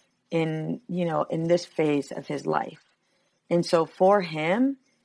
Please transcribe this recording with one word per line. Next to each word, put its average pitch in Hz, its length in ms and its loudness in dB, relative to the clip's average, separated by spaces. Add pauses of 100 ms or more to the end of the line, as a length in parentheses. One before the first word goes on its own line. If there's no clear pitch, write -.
(300)
in, 160 580 -2
you 180 160 -2
know, 156 240 -2
in 165 160 -4
this 175 200 2
phase 147 480 -2
of - 140 -10
his 143 200 -8
life? - 340 -4 (680)
And 170 140 2
so 165 220 2
for 196 340 4
him, 180 560 0 (280)